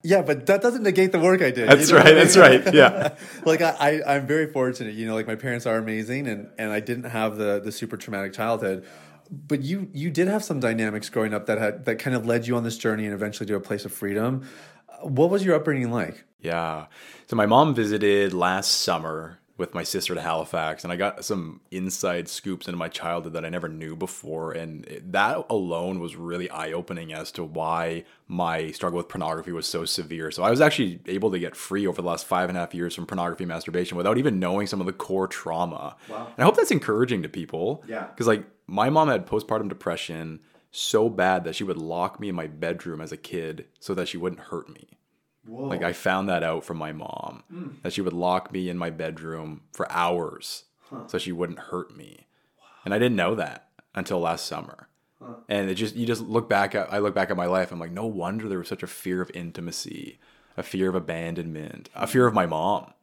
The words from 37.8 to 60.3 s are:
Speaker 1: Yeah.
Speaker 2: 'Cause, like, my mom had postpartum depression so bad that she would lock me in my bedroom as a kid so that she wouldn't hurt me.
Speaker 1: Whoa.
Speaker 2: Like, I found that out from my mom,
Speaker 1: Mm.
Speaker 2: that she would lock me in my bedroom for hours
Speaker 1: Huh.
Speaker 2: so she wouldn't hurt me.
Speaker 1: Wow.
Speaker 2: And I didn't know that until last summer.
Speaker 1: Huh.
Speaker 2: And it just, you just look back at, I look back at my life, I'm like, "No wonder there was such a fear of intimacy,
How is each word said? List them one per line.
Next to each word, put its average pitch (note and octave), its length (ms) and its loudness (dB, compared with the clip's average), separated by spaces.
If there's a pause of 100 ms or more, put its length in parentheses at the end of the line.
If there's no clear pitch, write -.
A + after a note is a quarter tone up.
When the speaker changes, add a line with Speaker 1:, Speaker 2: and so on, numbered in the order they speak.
Speaker 1:
Yeah. A2 180 -10 (100)
Speaker 2:
'Cause, A#2 120 0
like, G#2+ 160 2 (240)
my B2+ 220 0
mom D#3 180 4
had G#2 180 0
postpartum G#2+ 420 -4
depression E2 680 -8 (320)
so - 380 0
bad F#2 360 2
that E2 120 -8
she G#2 80 -6
would F2 140 -4
lock E2 420 -6
me G#2 80 -6
in F#2 80 -6
my D#2+ 100 -6
bedroom E2 540 -8
as D#2+ 100 -12
a D#2 60 -10
kid D#2+ 500 -10 (140)
so - 140 -8
that F2+ 120 -4
she F2 120 -10
wouldn't F2 240 -6
hurt - 260 -10
me. - 300 -20 (480)
Speaker 1:
Whoa. A#2 180 -12
Speaker 2:
Like, F#2+ 180 -6
I F2 120 -2
found F#2+ 340 0
that F2 140 0
out D#2+ 220 -4
from E2+ 120 -10
my D#2 160 -8
mom, - 580 -12
Speaker 1:
Mm. E3+ 320 -16
Speaker 2:
that - 120 -6
she G2+ 80 -4
would F2+ 100 -2
lock F2+ 400 -2
me F#2 160 -6
in F2 80 -6
my E2+ 140 -4
bedroom D#2+ 720 -10 (100)
for - 180 -8
hours F2 760 -4 (260)
Speaker 1:
Huh. - 160 -16
Speaker 2:
so - 100 -8
she F2+ 160 -6
wouldn't E2+ 260 -6
hurt - 380 -10
me. - 300 -20 (320)
Speaker 1:
Wow. - 60 -20 (200)
Speaker 2:
And F#2 80 -4
I G#2 60 2
didn't A#2+ 180 4
know F2 200 2
that - 320 -8 (260)
until F#2 260 -4
last E2 240 -2
summer. - 440 -12 (340)
Speaker 1:
Huh. - 140 -16 (120)
Speaker 2:
And G2+ 220 -2
it F#2 60 -2
just, A2 200 -4
you A#2 80 -2
just A2+ 160 -2
look A2+ 300 -2
back G2 240 2
at, G2 180 -2
I G2+ 60 0
look G#2 160 0
back G2 160 0
at F#2+ 80 -2
my F2+ 80 0
life, F#2 260 0
I'm F2 80 -10
like, E2+ 120 -10
"No G2 120 -8
wonder G#2+ 420 -6
there G2 120 -4
was E2+ 100 -8
such G2 140 -8
a F2+ 40 -10
fear F2+ 360 -6
of E2+ 100 -8
intimacy, - 840 -12 (400)